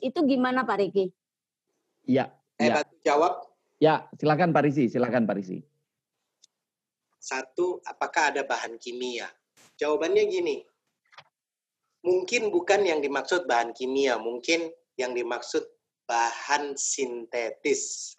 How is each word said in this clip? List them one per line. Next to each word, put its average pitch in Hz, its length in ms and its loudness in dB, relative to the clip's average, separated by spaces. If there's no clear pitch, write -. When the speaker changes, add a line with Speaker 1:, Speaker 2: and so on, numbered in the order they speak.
Speaker 1:
itu 262 240 -4
gimana 254 400 2
Pak 202 140 0
Riki? 190 260 0
Speaker 2:
Iya, 127 300 0
Speaker 3:
Saya - 80 4
Speaker 2:
iya. - 160 4
Speaker 3:
bantu - 120 -14
jawab. 156 280 4
Speaker 2:
Ya, 151 140 6
silakan 151 320 2
Pak 143 140 4
Risi, 135 260 4
silakan 120 320 2
Pak 101 160 0
Risi. 92 240 -8
Speaker 3:
Satu, 170 640 -4
apakah 143 480 0
ada 143 120 -2
bahan 117 360 -6
kimia? 120 480 -8
Jawabannya 160 500 2
gini, 175 380 -2
mungkin 185 480 0
bukan 196 320 2
yang 160 200 2
dimaksud 139 440 -2
bahan 117 320 0
kimia, 131 400 0
mungkin 123 520 -2
yang 123 200 -4
dimaksud 120 480 -4
bahan 139 720 -2
sintetis - 1400 -4